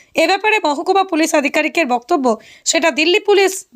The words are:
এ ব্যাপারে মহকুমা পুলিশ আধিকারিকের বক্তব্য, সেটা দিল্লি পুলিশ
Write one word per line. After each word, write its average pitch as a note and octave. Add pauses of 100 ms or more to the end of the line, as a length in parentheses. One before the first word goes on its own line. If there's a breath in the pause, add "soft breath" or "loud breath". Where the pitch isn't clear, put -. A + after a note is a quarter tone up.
(160 loud breath)
এ D#4+
ব্যাপারে G#4
মহকুমা E4+
পুলিশ E4
আধিকারিকের D4+
বক্তব্য, B3 (280 loud breath)
সেটা E4
দিল্লি D#4+
পুলিশ G4 (100)